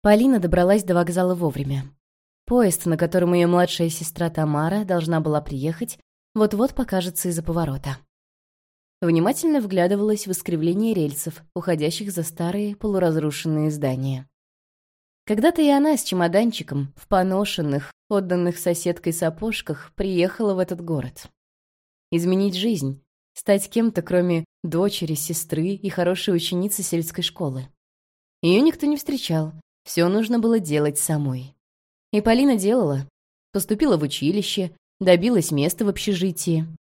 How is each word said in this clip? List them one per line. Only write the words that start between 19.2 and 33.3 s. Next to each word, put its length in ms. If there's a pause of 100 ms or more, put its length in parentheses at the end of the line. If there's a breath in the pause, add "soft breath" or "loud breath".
приехала 580
в 60
этот 200
город. 480 (840)
Изменить 440
жизнь, 480 (300)
стать 360
кем-то, 320
кроме 440 (180)
дочери, 520
сестры 520
и 220
хорошей 440
ученицы 480
сельской 440
школы. 420 (720)
Её 200
никто 240
не 120
встречал, 540 (320)
всё 260
нужно 300
было 200
делать 380
самой. 580 (560)
И 100
Полина 340
делала. 520 (440)